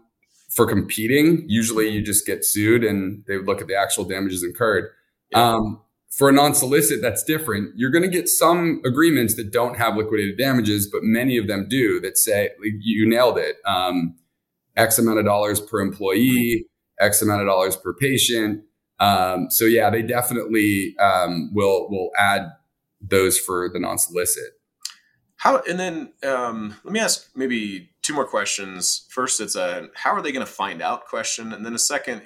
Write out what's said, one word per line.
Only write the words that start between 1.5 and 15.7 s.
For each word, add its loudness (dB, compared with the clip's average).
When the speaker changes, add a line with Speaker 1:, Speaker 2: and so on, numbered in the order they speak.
Speaker 1:
you -2
just -2
get -4
sued 2
and -2
they -4
look -2
at -12
the -4
actual 0
damages -4
incurred. 0
Speaker 2:
Yeah. 4
Speaker 1:
Um, -2
for 4
a 6
non-solicit, 2
that's -2
different. -4
You're -2
gonna 2
get -2
some 2
agreements 2
that -8
don't 0
have 0
liquidated 0
damages, 2
but -4
many 2
of 0
them -2
do 2
that -6
say, 2
like, -4
you 2
nailed 4
it. -2
Um, -2
X 4
amount 2
of 2
dollars 2
per -4